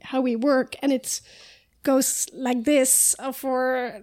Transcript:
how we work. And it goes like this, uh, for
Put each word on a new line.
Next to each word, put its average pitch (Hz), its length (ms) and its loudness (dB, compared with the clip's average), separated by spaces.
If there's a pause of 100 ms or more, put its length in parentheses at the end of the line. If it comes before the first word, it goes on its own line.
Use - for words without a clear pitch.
how 262 180 -4
we 254 140 0
work. 262 460 0
And 277 120 2
it - 260 -4 (640)
goes - 500 2
like 247 300 -2
this, 262 560 4
uh, 254 120 -6
for 254 720 -4